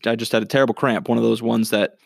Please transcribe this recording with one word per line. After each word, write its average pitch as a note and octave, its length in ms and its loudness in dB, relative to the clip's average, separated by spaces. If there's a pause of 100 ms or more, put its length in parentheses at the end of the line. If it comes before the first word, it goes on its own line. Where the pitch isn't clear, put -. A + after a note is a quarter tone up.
I A2+ 100 0
just A2+ 160 -6
had A2 120 0
a - 20 -8
terrible C3+ 280 2
cramp. A2 360 -2
One A#2 80 2
of A#2 80 2
those A#2 160 0
ones A2+ 300 -2
that G#2 340 0